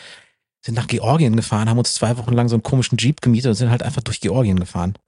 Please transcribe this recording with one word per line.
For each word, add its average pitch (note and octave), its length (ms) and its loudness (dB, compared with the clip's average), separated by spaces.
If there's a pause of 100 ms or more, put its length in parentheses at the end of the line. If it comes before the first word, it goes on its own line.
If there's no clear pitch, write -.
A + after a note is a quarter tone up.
(640)
sind A2+ 120 -8
nach A#2 120 -4
Georgien A#2+ 500 2
gefahren, A2 320 0
haben A#2 100 2
uns - 160 -2
zwei A#2+ 220 0
Wochen A#2+ 160 -4
lang A#2+ 160 2
so A#2 60 2
einen A2 80 0
komischen B2+ 340 0
Jeep A#2+ 240 0
gemietet B2 280 2
und G#2+ 60 2
sind A#2 160 0
halt A#2+ 100 0
einfach - 220 -4
durch - 160 -6
Georgien G2 400 0
gefahren. F2+ 360 -4 (120)